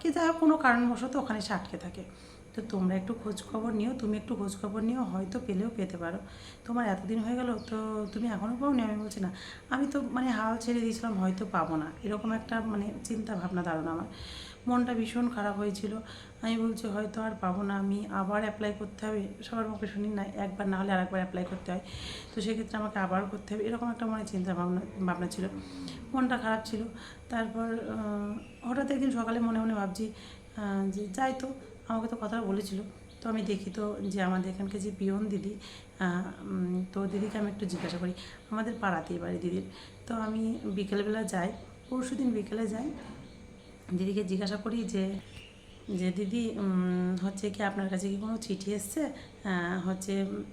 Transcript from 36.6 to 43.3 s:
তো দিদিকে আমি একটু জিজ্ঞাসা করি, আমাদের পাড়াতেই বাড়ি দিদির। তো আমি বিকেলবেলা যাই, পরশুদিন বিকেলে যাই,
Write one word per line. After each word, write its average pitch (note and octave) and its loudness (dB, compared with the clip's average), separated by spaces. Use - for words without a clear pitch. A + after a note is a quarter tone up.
তো G3 0
দিদিকে G3+ 0
আমি G#3 2
একটু G3+ -2
জিজ্ঞাসা F3 -2
করি, F3+ 0
আমাদের A3 0
পাড়াতেই F3 0
বাড়ি F3 -2
দিদির। F3+ 0
তো A#3+ -2
আমি A3 0
বিকেলবেলা G#3 2
যাই, F#3 2
পরশুদিন B3+ 2
বিকেলে G#3+ 0
যাই, A3+ -2